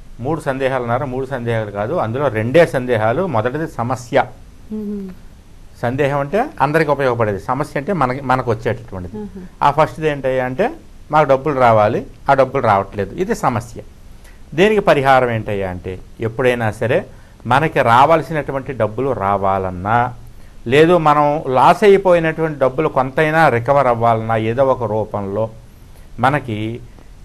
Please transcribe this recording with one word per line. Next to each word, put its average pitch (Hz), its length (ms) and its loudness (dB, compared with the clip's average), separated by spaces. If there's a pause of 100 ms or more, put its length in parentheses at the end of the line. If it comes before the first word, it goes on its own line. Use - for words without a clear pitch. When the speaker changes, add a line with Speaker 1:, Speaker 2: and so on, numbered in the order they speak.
(200)
Speaker 1:
మూడు 151 200 -4
సందేహాలు 131 420 -2
అన్నారు. 120 240 -2
మూడు 127 200 -6
సందేహాలు 117 440 -4
కాదు, 104 240 -4
అందులో 127 340 -2
రెండే 123 380 2
సందేహాలు. 123 600 0
మొదటిది 131 420 -2
సమస్య. 120 560 -2 (480)
Speaker 2:
మ్మ్. 208 360 -8 (720)
Speaker 1:
సందేహం 135 420 0
అంటే 202 220 -2 (140)
అందరికి 151 300 2
ఉపయోగపడేది, 117 500 0
సమస్య 139 400 -4
అంటే 156 120 -4
మనకి, 135 280 -2
మనకు 127 300 0
వచ్చేటటువంటిది. 95 680 -6
Speaker 2:
మ్మ్. 196 300 -12 (160)
Speaker 1:
ఆ 143 80 4
ఫస్ట్ది 156 380 0
ఏంటయ్యా 131 360 -2
అంటే 180 300 -2 (380)
మాకు 151 160 4
డబ్బులు 135 320 2
రావాలి, 117 460 4 (240)
ఆ 139 40 4
డబ్బులు 131 280 2
రావట్లేదు, 101 520 0
ఇది 190 200 -4
సమస్య. 117 460 -4 (760)
దీనికి 202 260 4
పరిహారం 135 500 4
ఏంటయ్యా 104 400 -4
అంటే 90 280 -10 (220)
ఎప్పుడైనా 117 500 0
సరే 123 360 -2 (400)
మనకి 139 360 2
రావాల్సినటువంటి 139 880 2
డబ్బులు 113 400 -2
రావాలన్నా, 98 1040 0 (520)
లేదు 156 280 6 (120)
మనం 147 360 2 (120)
లాస్ 160 300 6
అయిపోయినటువంటి 165 720 4
డబ్బులు 131 300 0
కొంతైనా 151 600 2
రికవర్ 127 380 2
అవ్వాలన్నా, 113 500 2
ఏదో 113 280 0
ఒక 123 280 0
రూపంలో 104 520 -4 (760)
మనకి 120 600 -2 (440)